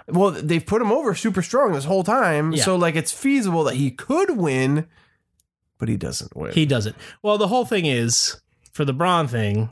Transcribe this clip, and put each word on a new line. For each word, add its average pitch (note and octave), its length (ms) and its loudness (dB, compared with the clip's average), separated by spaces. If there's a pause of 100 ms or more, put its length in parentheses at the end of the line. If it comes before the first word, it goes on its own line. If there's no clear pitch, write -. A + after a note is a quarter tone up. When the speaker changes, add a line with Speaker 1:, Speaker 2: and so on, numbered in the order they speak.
Speaker 1:
Well, F#3 240 2
they've D#3 340 -2
put A3 160 0
him A3 120 2
over C4 200 0
super F#3+ 300 -2
strong B3 300 2
this C#3 140 -4
whole F#3 180 0
time, E3+ 480 2
Speaker 2:
Yeah. D#3 100 0
Speaker 1:
so, F#3+ 140 2
like, E3+ 180 2
it's D#3+ 160 -2
feasible G3+ 540 0
that B2 100 0
he C3+ 160 0
could E4+ 460 -2
win, C#3+ 500 0 (920)
but - 100 -4
he A2+ 80 0
doesn't - 400 -8
win. - 160 -8
Speaker 2:
He D#3 140 2
doesn't. A2 280 -2 (260)
Well, G#3 160 2
the G#3 120 2
whole B3 160 0
thing F#3 220 0
is, A#2+ 540 0 (300)
for - 140 -4
the C#3 80 0
Braun E3+ 340 2
thing, A2 460 0